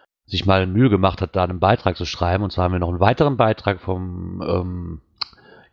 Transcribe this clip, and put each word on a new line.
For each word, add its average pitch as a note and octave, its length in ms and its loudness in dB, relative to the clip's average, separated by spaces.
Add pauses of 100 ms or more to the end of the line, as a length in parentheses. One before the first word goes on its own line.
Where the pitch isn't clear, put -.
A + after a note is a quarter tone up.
(260)
sich F#2+ 200 -4
mal F#2+ 220 4
Mühe A2+ 220 4
gemacht F#2+ 320 2
hat, F#2 140 -6
da F#2 80 2
einen F2+ 160 -4
Beitrag F#2+ 360 2
zu F2 100 -6
schreiben. F2+ 380 -2
Und F#2+ 80 -4
zwar F2+ 140 0
haben F2+ 80 0
wir F2+ 60 0
noch F2 100 0
einen F2 100 -4
weiteren B2+ 380 2
Beitrag A2 440 0
vom, F2+ 680 -8
ähm, F2+ 540 -4 (720)